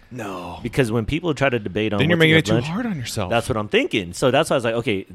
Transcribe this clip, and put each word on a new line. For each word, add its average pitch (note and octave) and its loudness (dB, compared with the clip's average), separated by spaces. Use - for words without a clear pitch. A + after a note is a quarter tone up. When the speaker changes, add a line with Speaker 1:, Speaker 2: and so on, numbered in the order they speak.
Speaker 1:
No. F2+ -10
Speaker 2:
Because A#2 0
when A2+ 0
people D#3+ -2
try C3+ 0
to B2 0
debate G#2 -2
on G2+ 0
Speaker 1:
Then D3 4
you're F3 4
Speaker 2:
what D#3+ 4
to D#3+ 6
Speaker 1:
making D#3+ 6
Speaker 2:
get D#3+ 8
Speaker 1:
it - 0
too G#2+ 2
Speaker 2:
lunch, A#2+ 2
Speaker 1:
hard F#3+ -4
on G3+ -4
yourself. G#2+ -4
Speaker 2:
that's A2+ 0
what B2 -2
I'm G#2+ -4
thinking. G#2+ 0
So B2+ 2
that's C#3+ 2
why D#3+ 2
I - 2
was A#2 -2
like, A2+ 0
"Okay, A2+ -2